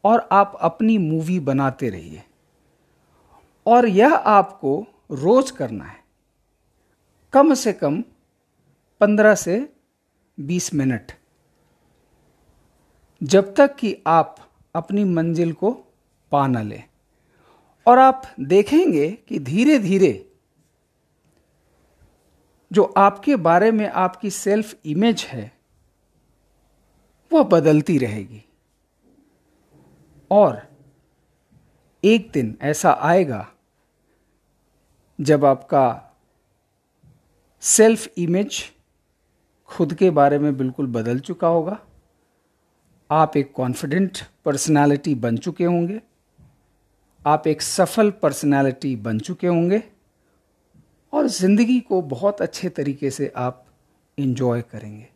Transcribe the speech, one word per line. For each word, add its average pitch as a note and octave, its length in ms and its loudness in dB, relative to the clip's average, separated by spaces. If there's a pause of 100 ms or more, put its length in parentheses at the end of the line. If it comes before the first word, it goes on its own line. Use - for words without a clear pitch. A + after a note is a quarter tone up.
और A3+ 260 2
आप G3+ 300 2
अपनी A3 360 0
मूवी D#3+ 420 -2
बनाते C3+ 500 -2
रहिए। D#2+ 340 -16 (1400)
और A#3+ 200 4
यह A3 260 4
आपको F#3+ 720 0 (260)
रोज F#3 400 0
करना A2+ 340 -10
है, - 180 -20 (1300)
कम C#4+ 200 6
से A#3+ 200 -2
कम D3+ 280 -4 (1000)
पन्द्रह G#3 360 4
से A3 380 -6 (680)
बीस E3+ 340 -6
मिनट, C3 380 -4 (2000)
जब G3 320 0
तक C#4 200 4
कि - 320 -6
आप - 420 0 (260)
अपनी G3 280 -4
मंजिल E3 500 -2
को G3 180 -4 (600)
पा C#3 160 0
न B2+ 100 0
लें। G#2+ 320 -10 (1000)
और B3 120 8
आप C4 220 4 (180)
देखेंगे F#3+ 720 2
कि - 280 -10
धीरे-धीरे F#3+ 960 0 (2500)
जो G3 100 4
आपके G3+ 520 2
बारे F3+ 360 2
में G#3+ 180 -2
आपकी F#3 400 -6
सेल्फ G#3 560 -4
इमेज F3+ 380 -2
है, A#2 340 -14 (1800)
वह D#4 100 4
बदलती D3+ 540 2
रहेगी। G#2+ 480 -8 (1900)
और F#3+ 460 0 (1300)
एक G#3+ 280 2
दिन A#2 300 -4
ऐसा D3+ 300 0
आएगा, D3+ 600 0 (1700)
जब C#3+ 240 2
आपका C3 640 0 (1500)
सेल्फ A3 560 2
इमेज F3 540 -4 (920)
खुद E3 280 -6
के F#3 160 2
बारे C#3+ 300 2
में D3 180 -2
बिल्कुल C3 300 -4
बदल A#2+ 320 -4
चुका E3+ 280 -6
होगा। E3+ 380 -4 (1300)
आप D#3 260 2
एक C#3 160 -4
कॉन्फिडेंट C#3 640 -4 (280)
पर्सनैलिटी C#3+ 680 0
बन A#2 220 -4
चुके F3 280 -6
होंगे, F3 360 -2 (1300)
आप D#3+ 200 0
एक D3+ 140 -2
सफल G#3 500 0
पर्सनैलिटी C#3 840 -2
बन A2 240 -6
चुके F3+ 280 -8
होंगे F3 360 0 (1300)
और D4 140 0
ज़िंदगी A3+ 520 2
को F#3 220 -2
बहुत E3 400 -4
अच्छे - 280 -6
तरीके C#3 420 -6
से C3+ 240 -8
आप B2+ 300 -8 (540)
एंजॉय B2 420 -2
करेंगे। G#2+ 540 -18